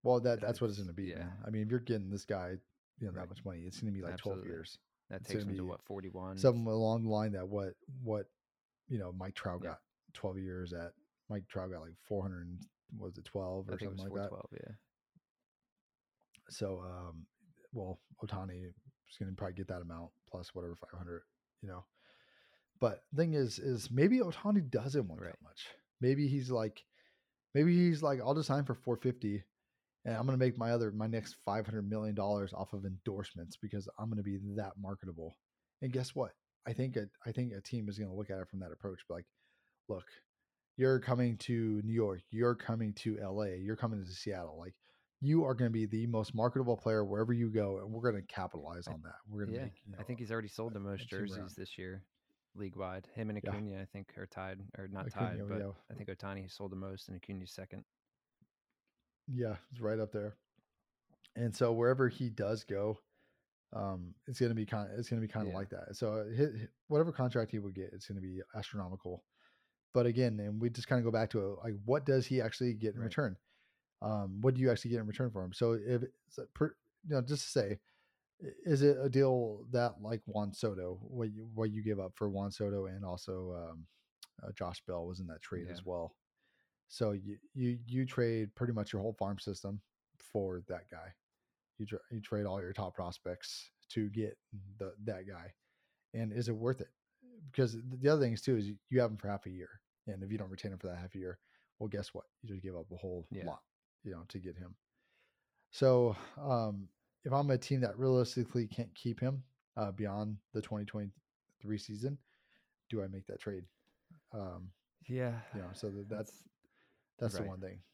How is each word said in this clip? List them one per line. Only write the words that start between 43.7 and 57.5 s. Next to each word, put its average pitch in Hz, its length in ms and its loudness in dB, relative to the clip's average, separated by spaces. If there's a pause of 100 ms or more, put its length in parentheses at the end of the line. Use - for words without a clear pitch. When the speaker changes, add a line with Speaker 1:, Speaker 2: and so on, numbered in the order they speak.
Speaker 1:
coming 110 280 -2
to 90 60 -10
Seattle. 87 480 -6
Like, 90 180 -12 (440)
you 156 240 6
are 131 100 2
gonna 117 160 4
be 113 160 2
the 113 200 0
most 110 280 2
marketable 120 420 4
player 110 280 4
wherever 107 280 2
you 117 180 4
go, 101 280 2
and 98 140 -6
we're 117 200 2
gonna 98 100 -2
capitalize 87 640 -8
Speaker 2:
I, 80 60 -8
Speaker 1:
on 80 100 -10
that. 82 140 -14 (120)
We're 104 180 -4
gonna 110 100 -4
Speaker 2:
yeah, 131 80 -4
Speaker 1:
make, 104 200 -10
you 101 140 -14
Speaker 2:
I 107 40 -10
Speaker 1:
know, - 20 -8
Speaker 2:
think 120 160 -6
he's 110 100 -8
already 113 180 -2
sold 113 240 -4
Speaker 1:
a, - 20 -8
Speaker 2:
the 104 60 -4
most 98 220 -4
Speaker 1:
a 117 40 -10
team 98 260 -4
around." 95 180 -8
Speaker 2:
jerseys - 60 -16
this - 220 -10
year, 92 260 -8 (500)
league-wide. 95 600 -6
Him 110 160 -2
and 104 120 -2
Speaker 1:
Yeah. 98 100 -2
Speaker 2:
Acuna, 101 300 -4
I 98 40 -8
think, - 320 -14
are 95 80 -10
tied, 95 340 -10 (160)
or 98 120 -8
not 98 180 -6
Speaker 1:
Acuna, 120 80 -6
Speaker 2:
tied, 107 340 -2
but 101 100 -2
Speaker 1:
yeah. 98 140 -4 (180)
Speaker 2:
I 110 40 -12
think 95 140 -10
Ohtani 95 420 -8
sold 98 220 -8
the 95 40 -8
most 95 320 -8
and 95 80 -10
Acuna's 92 360 -8